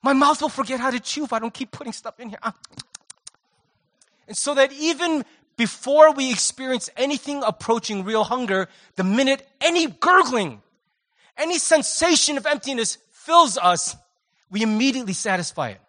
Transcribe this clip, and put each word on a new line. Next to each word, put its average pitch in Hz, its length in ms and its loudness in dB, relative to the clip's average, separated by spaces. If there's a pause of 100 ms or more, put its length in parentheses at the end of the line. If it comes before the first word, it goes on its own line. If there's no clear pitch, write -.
My 269 100 2
mouth 277 280 4
will 294 80 -2
forget 254 320 -6
how 262 100 -2
to 240 100 -4
chew - 240 -8
if 254 80 -8
I 226 60 -2
don't 226 140 -6
keep - 180 -12
putting 240 220 -12
stuff - 280 -14
in 247 100 -14
here. - 120 -16
Ah. 226 120 -8 (1700)
And 214 80 -12
so 285 180 -4
that 269 180 4
even 302 520 -2 (320)
before 294 560 6
we 269 180 -2
experience 254 680 -4
anything 277 480 -4
approaching 214 600 -2
real 220 200 0
hunger, 202 440 -2 (280)
the 190 80 0
minute 262 420 2 (140)
any 330 260 2
gurgling, 240 760 2 (760)
any 330 220 -2
sensation 311 800 2
of 269 100 -6
emptiness 269 520 -4 (120)
fills 311 480 4
us, 175 380 0 (540)
we 208 120 -2
immediately 226 500 0
satisfy 175 580 -4
it. 95 180 -18